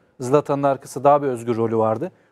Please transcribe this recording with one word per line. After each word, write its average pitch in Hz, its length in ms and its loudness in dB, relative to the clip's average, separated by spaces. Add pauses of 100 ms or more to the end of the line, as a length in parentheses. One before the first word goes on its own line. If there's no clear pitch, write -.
(200)
Zlatan'ın 139 440 0
arkası 135 400 -4
daha 143 180 6
bir 143 60 -4
özgür 117 300 -4
rolü 113 200 0
vardı. 110 340 0 (200)